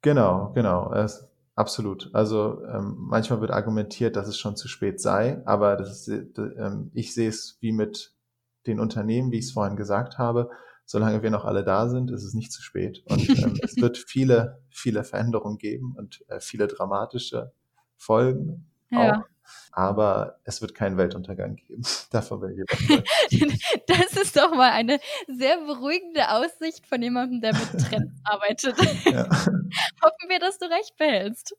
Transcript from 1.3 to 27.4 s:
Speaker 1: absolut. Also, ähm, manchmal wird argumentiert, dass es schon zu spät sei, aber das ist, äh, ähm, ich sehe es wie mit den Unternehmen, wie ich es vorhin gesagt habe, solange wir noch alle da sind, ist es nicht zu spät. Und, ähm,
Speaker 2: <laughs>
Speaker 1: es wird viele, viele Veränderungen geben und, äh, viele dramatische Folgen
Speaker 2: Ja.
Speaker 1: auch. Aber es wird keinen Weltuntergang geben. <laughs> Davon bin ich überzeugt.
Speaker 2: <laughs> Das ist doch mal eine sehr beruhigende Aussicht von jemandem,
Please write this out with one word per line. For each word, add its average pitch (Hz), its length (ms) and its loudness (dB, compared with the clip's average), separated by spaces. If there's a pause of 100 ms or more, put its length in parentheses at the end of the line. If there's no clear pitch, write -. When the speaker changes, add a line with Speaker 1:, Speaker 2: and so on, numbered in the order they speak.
Speaker 1:
absolut. 104 580 -4
Also, 107 540 0
ähm, 101 320 -6
manchmal 110 420 -2
wird 110 120 -2
argumentiert, 107 640 -2
dass 101 120 -4
es 101 100 -8
schon 104 180 -6
zu - 120 -12
spät - 320 -6
sei, 107 460 0
aber 101 300 4
das 98 300 -10
ist, - 20 -12
äh, 107 340 -8
ähm, 104 500 -8
ich - 220 -8
sehe 113 160 0
es - 300 -12
wie 110 120 -2
mit 107 400 -4 (540)
den 110 140 -2
Unternehmen, 113 500 0
wie 113 80 -2
ich 127 80 -4
es - 60 -10
vorhin 101 240 -2
gesagt 104 420 -2
habe, 117 320 0 (340)
solange 107 380 2
wir 110 80 2
noch 104 160 0
alle 101 180 0
da 101 240 2
sind, 127 220 -2
ist 104 140 -6
es 98 100 -10
nicht 135 180 -6
zu - 100 -14
spät. - 460 -6
Und, - 200 2 (140)
ähm, 247 160 2
Speaker 2:
<laughs> - 40 -4
Speaker 1:
es - 160 -4
wird 120 180 4
viele, 127 720 2
viele 107 340 -2
Veränderungen 107 540 -2
geben 123 400 -6
und, - 320 -16
äh, 101 120 -10
viele 107 280 -2
dramatische 107 840 -4 (440)
Folgen 131 680 0 (240)
Speaker 2:
Ja. 220 300 4
Speaker 1:
auch. - 40 -12 (480)
Aber 101 680 2
es - 180 -10
wird 107 140 -8
keinen 98 220 -2
Weltuntergang 92 600 -2
geben. - 260 -14
<laughs> - 280 -6
Davon 107 300 -2
bin 95 100 -6
ich 95 80 -10
überzeugt. - 500 2 (220)
Speaker 2:
<laughs> - 320 2 (240)
Das 359 340 4
ist - 160 0
doch 320 180 6
mal 254 180 8
eine 233 260 2 (300)
sehr 262 300 2
beruhigende 302 720 -2
Aussicht 320 560 -2
von 254 140 -2
jemandem, 247 400 -2